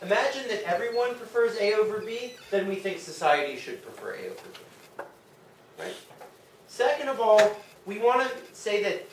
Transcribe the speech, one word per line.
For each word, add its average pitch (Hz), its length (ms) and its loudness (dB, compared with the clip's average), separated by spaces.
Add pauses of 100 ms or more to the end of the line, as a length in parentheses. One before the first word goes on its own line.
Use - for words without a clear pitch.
imagine 262 460 0
that 208 140 -2
everyone 233 540 0
prefers 233 420 0
A 208 160 4
over 214 240 2
B, 233 360 -8 (160)
then 196 180 0
we 190 80 -2
think 185 220 -6
society 147 600 0
should - 240 -10
prefer - 320 -12
A 92 120 -12
over 92 280 -12
B. - 480 -18 (760)
Right? 170 180 -8 (720)
Second 294 400 0
of 247 120 -4
all, 214 360 8 (280)
we 202 140 -8
want 247 240 4
to - 320 -6
say 208 280 -2
that 180 300 -2